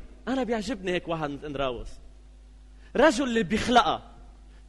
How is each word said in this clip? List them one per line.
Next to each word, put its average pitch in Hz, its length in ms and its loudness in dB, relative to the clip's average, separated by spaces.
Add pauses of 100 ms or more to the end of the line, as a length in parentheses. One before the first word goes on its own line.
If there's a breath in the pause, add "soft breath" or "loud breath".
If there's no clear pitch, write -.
(280)
أنا 262 160 0
بيعجبني 202 480 -2
هيك 175 160 -2
واحد 160 220 -2
مثل 139 160 -8
إندراوس. 135 420 -4 (1080 soft breath)
رجل 269 280 6
اللي 233 200 2
بيخلقها. 185 680 2 (580 soft breath)